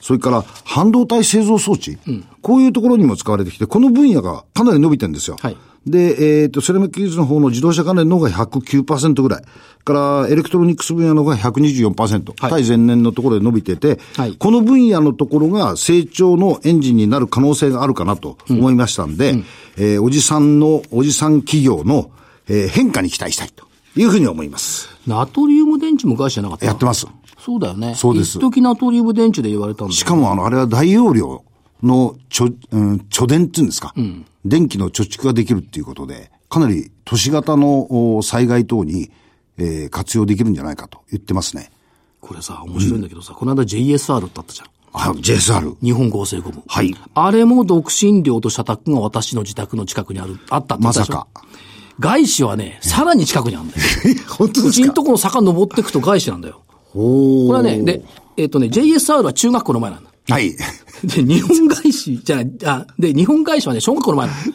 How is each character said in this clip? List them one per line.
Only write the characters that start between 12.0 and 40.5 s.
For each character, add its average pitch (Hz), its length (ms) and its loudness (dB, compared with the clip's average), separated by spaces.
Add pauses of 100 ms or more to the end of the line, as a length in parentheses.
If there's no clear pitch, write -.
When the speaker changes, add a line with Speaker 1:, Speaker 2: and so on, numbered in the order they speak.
Speaker 1:
ー - 20 0
セ 107 100 0
ン 82 60 -6
ト。 - 160 -16
Speaker 2:
は 135 80 -4
い。 - 20 -4
Speaker 1:
対 131 180 0
前 117 100 4
年 120 260 4
の 117 80 2
と 120 100 -6
こ 131 80 0
ろ 113 80 2
で 98 80 0
伸 120 60 2
び 110 120 0
て 92 120 -4
て、 143 240 0 (160)
Speaker 2:
は 135 100 -4
い。 104 120 -8
Speaker 1:
こ 196 120 0
の 233 120 4
分 247 280 4
野 175 120 2
の 147 120 2
と 127 140 -4
こ 147 100 0
ろ 156 120 2
が 165 280 -2
成 170 280 2
長 180 300 2
の 175 280 2
エ 156 80 2
ン 165 100 4
ジ 131 120 2
ン - 20 4
に 107 120 4
な 127 120 0
る 127 80 -2
可 - 140 -2
能 143 120 2
性 143 160 0
が 127 140 -2
あ 139 40 0
る 135 60 2
か 87 120 -6
な 98 120 -2
と - 220 -14 (100)
思 127 220 2
い 127 40 4
ま 120 120 2
し - 80 -6
た 92 100 -6
ん 76 120 -8
で、 143 140 0
Speaker 2:
う 135 40 0
ん。 - 20 0
う 107 40 -6
ん。 90 40 -10 (320)
Speaker 1:
え 104 220 0
ー、 - 20 0
お 117 80 2
じ 139 140 2
さ 151 160 0
ん 147 200 4
の、 151 300 2
お 120 140 0
じ 147 100 0
さ 156 140 -2
ん 151 140 4
企 147 220 0
業 113 200 0
の、 123 260 0 (400)
え 101 160 0
ー、 - 20 -4
変 233 240 0
化 104 100 -2
に 92 80 -4
期 - 80 -8
待 82 140 -10
し - 60 -6
た 85 80 -10
い - 100 -16
と - 100 -20 (300)
い 196 80 2
う 233 60 4
ふ 185 60 4
う 214 40 4
に 143 80 2
思 80 160 -8
い 73 60 -10
ま 69 80 -18
す。 - 320 -10 (180)
Speaker 2:
ナ 113 180 -2
ト 285 220 0
リ 294 140 6
ウ 302 40 4
ム 302 140 2
電 320 140 -2
池 269 140 0
も 117 80 2
外 135 140 -2
資 - 60 -4
じ 117 60 -6
ゃ - 20 -4
な 101 60 -6
か 87 60 -10
っ - 40 -14
た？ - 60 -4
Speaker 1:
や 107 80 0
っ - 40 -8
て - 60 -4
ま 123 100 2
す。 - 140 -6 (320)
Speaker 2:
そ 240 160 -6
う 233 40 -4
だ 151 80 -4
よ 90 100 -10
ね。 117 180 -8
Speaker 1:
そ 120 160 2
う - 60 2
で - 80 0
す。 - 120 -8
Speaker 2:
一 - 40 -8
時 262 200 2
ナ 247 140 2
ト 247 160 -2
リ 240 80 2
ウ 233 60 2
ム 226 80 0
電 226 160 2
池 180 120 -2
で 110 80 -4
言 104 120 -4
わ 104 80 -6
れ 107 60 -8
た - 20 -16
ん - 20 -12
だ - 60 -10
よ 98 60 -6
ね。 - 40 -4
Speaker 1:
し - 80 -2
か 170 140 0
も、 131 120 2
あ 92 60 0
の、 92 100 -2
あ 110 40 -2
れ 123 80 0
は 131 100 0
大 135 240 2
容 220 220 4
量 123 300 -2 (380)
の 127 360 2 (120)
ち - 120 -4
ょ-、 120 80 2 (220)
う 110 60 -2
ん、 101 320 0
貯 - 180 -2
電 160 180 4
っ - 20 0
て - 120 -6
い - 20 2
う - 40 2
ん - 20 4
で 101 60 -6
す - 60 -8
か？ - 160 -14
Speaker 2:
う 135 60 -4
ん。 87 240 -8 (180)
Speaker 1:
電 147 240 2
気 - 100 -8
の 95 120 -4
貯 104 160 -4
蓄 - 200 -6
が 131 60 0
で 113 140 0
き 123 80 -2
る 98 60 0
っ - 20 -6
て - 180 -12
い 73 40 -8
う - 20 -18
こ - 100 -16
と 139 100 -14
で、 131 240 -18 (200)
か 165 100 0
な 151 80 2
り 98 240 -4 (140)
都 - 100 -4
市 127 160 -2
型 151 240 0
の、 131 600 0
お、 107 60 -2
災 120 220 -2
害 120 220 0
等 110 160 -2
に、 80 260 -6 (480)
え 80 300 -6
ー、 - 20 -20
活 - 280 -6
用 107 80 2
で 104 100 0
き 107 80 0
る 113 60 -2
ん 101 40 0